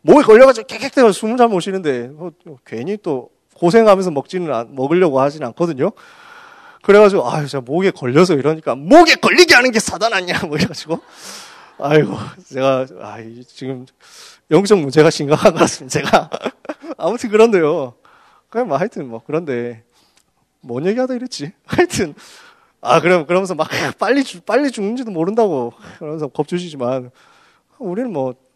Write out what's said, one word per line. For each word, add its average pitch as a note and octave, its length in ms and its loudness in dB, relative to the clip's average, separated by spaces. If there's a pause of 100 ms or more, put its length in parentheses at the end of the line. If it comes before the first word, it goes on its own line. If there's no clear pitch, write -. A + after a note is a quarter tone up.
목에 F3 200 6
걸려가지고 A3+ 440 8
객객대서 A#3 460 0
숨을 A3 240 -6
잘 A#3+ 120 4
못 F#3+ 120 -2
쉬는데, D3+ 560 -6
어, E3+ 140 -14 (340)
괜히 C#3 320 -8
또 C3+ 320 -8 (280)
고생하면서 F#3+ 560 4
먹지는 D#3+ 380 -6
않-, A#2 240 -6
먹으려고 C#3 460 0
하진 C#3+ 240 -2
않거든요. D#3 480 -4 (880)
그래가지고, G3 480 6
"아유, D3+ 160 -4
제가 C3+ 140 -8
목에 E3 300 -2
걸려서 E3+ 420 2
이러니까." D3 420 -2
"목에 C4 420 6
걸리게 D#4 380 4
하는 B3+ 180 4
게 A3 60 -2
사단 G#3 360 -4
아니냐?" F3+ 340 -4
뭐 D3 80 -6
이래가지고. D#3+ 440 -6 (800)
아이고, C#3+ 380 0 (320)
제가, C3 380 -2 (160)
아, G#2+ 180 -16
이 A2+ 240 -20
지금 C3 400 -14 (640)
영적 G3 280 4
문제가 D3 320 4
심각한 D3+ 420 2
것 E3 80 -6
같습니다, C3+ 400 -2
제가. D3 300 0 (340)
<laughs> D#4 320 -14
아무튼 G#3+ 320 -6
그런데요. F3 640 2 (560)
그냥 A#3 200 -6
뭐 C#3 100 -2
하여튼 F3+ 280 -6
뭐 A2+ 200 -14
그런데 A#2+ 580 -8 (800)
뭔 B2 240 -8
얘기하다 B3 260 -2
이랬지? A#3+ 480 -10
<laughs> - 60 -20
하여튼, A#3 480 -2 (680)
아, B2 220 2
그럼, E3+ 240 0
그러면서 F3+ 280 -2
막 D3+ 140 -4 (300)
빨리 C4 260 0
죽-, - 220 -16
빨리 C4 240 0
죽는지도 A3+ 400 -8
모른다고 E3+ 640 -2 (240)
그러면서 D3+ 300 -10
겁주시지만 C3+ 840 -6 (680)
우리는 A3+ 320 -8
뭐 C3 220 -6 (240)